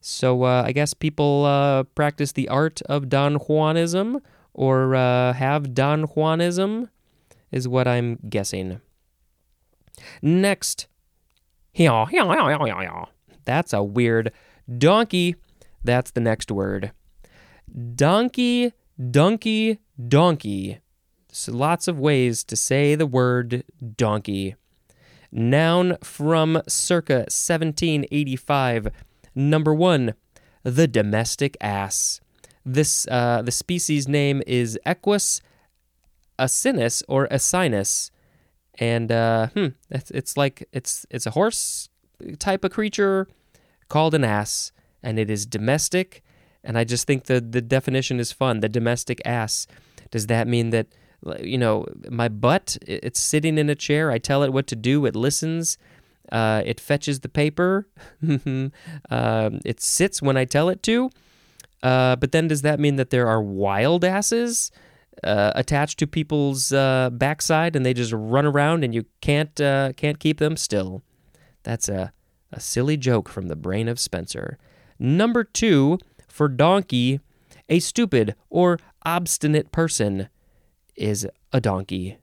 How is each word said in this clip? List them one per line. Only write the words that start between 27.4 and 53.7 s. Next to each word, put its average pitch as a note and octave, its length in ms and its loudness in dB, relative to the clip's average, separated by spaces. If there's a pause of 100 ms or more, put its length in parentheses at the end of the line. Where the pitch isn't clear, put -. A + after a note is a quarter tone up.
eighty-five. C3 760 0 (480)
Number D3+ 380 2
one, D3+ 420 2 (480)
the C3 240 4
domestic A2+ 760 0
ass. G2 580 -4 (460)
This, C#3+ 440 0
uh, A#2+ 340 0
the A#2+ 80 -4
species D3+ 560 -2
name C#3+ 400 2
is A#2+ 380 -2
Equus G3 560 0 (960)
asinus C3 680 0
or C3+ 200 0
asinus. C3+ 840 0 (720)
And, A#2 300 0
uh, A2+ 360 2
hmm, F#3+ 200 -2 (220)
it's, C3+ 220 -8
it's - 260 -8
like, C#3 340 -2
it's, - 380 -8
it's - 160 -8
a A2 60 -6
horse - 580 -2 (500)
type F#3+ 240 -2
of F#3 80 -2
creature G3 560 0 (600)
called D#3 260 2
an D3+ 80 4
ass, G#2 480 -2 (320)
and A2 160 -4
it G#2+ 100 0
is G#2 160 -4
domestic. C3+ 800 -2 (400)
And A#2 140 -4
I A#2 80 2
just A#2+ 200 -2
think C3+ 200 0
the, B2+ 160 2
the A#2 200 -4
definition C3 580 0
is A#2 120 -4
fun, A#2+ 300 -2
the A2 80 0
domestic A#2+ 560 -2
ass. A#2 420 -4 (440)
Does G#2+ 160 -2
that A2+ 200 2
mean A#2+ 220 2
that, A2+ 180 0 (540)
you A2+ 160 -4
know, A2 280 2 (240)
my A#2 200 -2
butt, A#2 480 0 (100)
i-, F2+ 160 -6
it's - 160 -6
sitting D#3 380 0
in D3 120 2